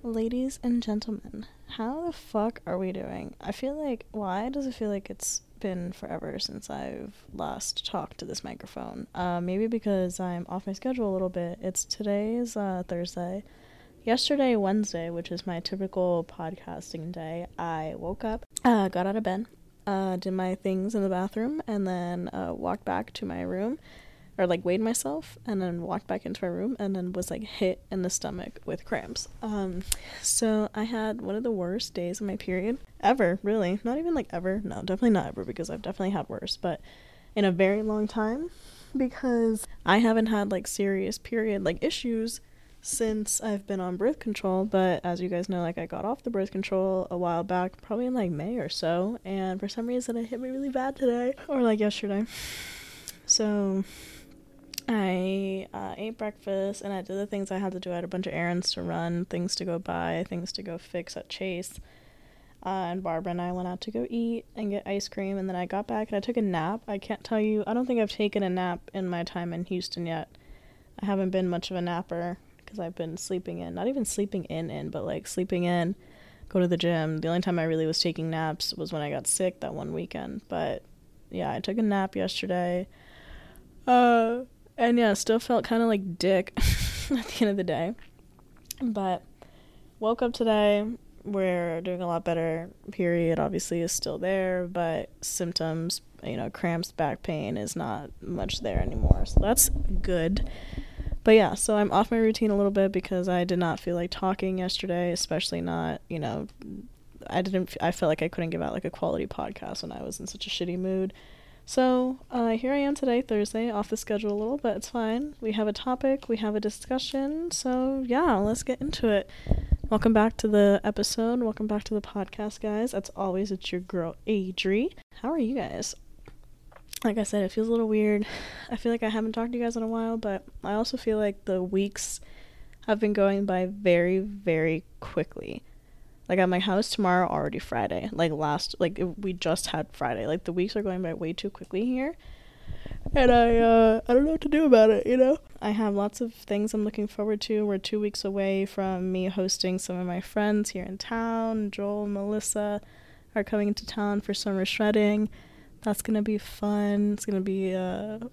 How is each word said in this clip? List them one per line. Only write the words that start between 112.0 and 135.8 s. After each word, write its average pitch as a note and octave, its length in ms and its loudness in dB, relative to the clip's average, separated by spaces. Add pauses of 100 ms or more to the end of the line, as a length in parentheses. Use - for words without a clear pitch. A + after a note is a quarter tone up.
uh, A#3 200 2
here A#3+ 200 0
I C#4+ 60 2
am C#4 180 2
today, B3+ 260 2
Thursday, A3 480 0
off G#3 200 -2
the A3 80 -2
schedule G#3 340 -2
a G#3 80 -2
little, A#3 180 0
but A3+ 200 0
it's - 120 -8
fine. A#3+ 520 -2
We A3 100 0
have G#3+ 160 2
a G#3 60 0
topic, C4 560 0
we A3+ 80 2
have G#3+ 180 0
a G#3+ 60 0
discussion, C4+ 880 -2
so C4 560 0
yeah, C4 280 4
let's G#3 280 2
get B3+ 160 -2
into B3+ 300 0
it. G3+ 200 2 (600)
Welcome A3 240 4
back G#3+ 240 6
to A3+ 100 0
the G3+ 380 8
episode, A3+ 560 0
welcome G#3+ 260 0
back G#3+ 160 0
to - 100 -4
the G#3+ 60 2
podcast, G#3 640 -6
guys. A3 320 -2
As G3 240 -4
always, F#3+ 340 -2
it's - 180 -6
your F3+ 120 -2
girl, F3 340 -4 (100)
Adri. G3+ 680 0 (280)
How A#3+ 80 -2
are E4 80 0
you B3+ 180 0
guys? - 380 -4 (1120)
Like A3 140 2
I G#3+ 60 2
said, G#3 200 0
it F#3 80 0
feels A3+ 160 0
a A#3 40 0
little A#3 180 2
weird. G#3+ 360 4 (460)
I A#3 60 -4
feel A#3 160 0
like A#3 100 -2
I A3 60 0
haven't A3 240 0
talked A#3 180 -2
to B3 60 -2
you A#3 80 0
guys A#3 100 0
in A3+ 80 -2
a A3 40 -2
while, A3+ 280 0
but G3+ 300 -2 (180)
I G3+ 80 -2
also A3 240 0
feel A3 220 0
like G#3 260 0
the F#3 180 2
weeks G3 600 -2 (640)
have G#3+ 140 2
been G#3 100 2
going G3 340 4
by F#3 200 2
very, F#3 540 4
very F3+ 640 0 (160)
quickly. - 640 -6 (640)